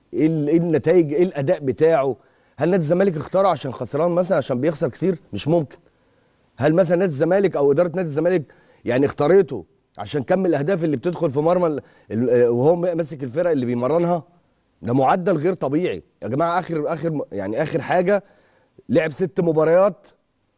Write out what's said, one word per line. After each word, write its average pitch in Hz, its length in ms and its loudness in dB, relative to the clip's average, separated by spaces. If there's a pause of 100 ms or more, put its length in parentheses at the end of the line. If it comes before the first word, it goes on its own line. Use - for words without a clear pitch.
(140)
إيه 139 140 2
ال-، 156 200 -2
إيه 160 100 2
النتائج، 165 560 2
إيه 165 100 2
الأداء 160 360 -2
بتاعه؟ 139 560 2 (420)
هل 151 120 0
نادي 185 120 2
الزمالك 175 340 0
اختاره 175 320 0
عشان 143 260 -2
خسران 143 380 -2
مثلًا، 175 260 0
عشان 131 240 -2
بيخسر 156 280 -2
كتير؟ 165 300 -4 (140)
مش 101 140 -8
ممكن. 160 300 0 (800)
هل 151 160 2
مثلًا 170 240 2
نادي 185 140 0
الزمالك 165 440 0
أو 143 160 4
إدارة 170 160 2
نادي 170 200 -4
الزمالك 160 360 0 (420)
يعني 123 200 2
اختارته 147 600 2 (320)
عشان 104 260 -6
كم 185 220 0
الأهداف 160 380 0
اللي 151 140 0
بتدخل 160 340 -2
في 127 80 -2
مرمى 175 280 2
ال-، 147 140 -4 (300)
ال-، 117 180 0
آه، 120 200 4
وهو 127 260 4
م-، 170 60 -4
ماسك 165 420 -4
الفرق 156 280 -2
اللي 135 140 0
بيمرنها؟ 147 580 0 (580)
ده 107 120 -4
معدل 165 440 2
غير 165 160 -2
طبيعي 143 500 -4 (200)
يا 92 40 -8
جماعة. 165 320 -2
آخر، 156 340 -4
آخر 165 180 -4
م-، 143 100 -4 (100)
يعني 101 320 -4
آخر 156 180 -4
حاجة 180 420 0 (640)
لعب 160 220 2
ست 180 300 -4
مباريات 170 640 2 (500)